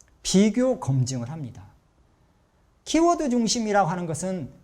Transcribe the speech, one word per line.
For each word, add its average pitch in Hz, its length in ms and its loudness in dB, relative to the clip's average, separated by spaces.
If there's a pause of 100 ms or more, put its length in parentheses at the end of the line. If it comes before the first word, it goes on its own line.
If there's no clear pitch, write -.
(240)
비교 226 560 2
검증을 127 500 -2
합니다. 113 400 -12 (1160)
키워드 330 440 2
중심이라고 214 600 0
하는 180 160 -4
것은 170 460 -6 (120)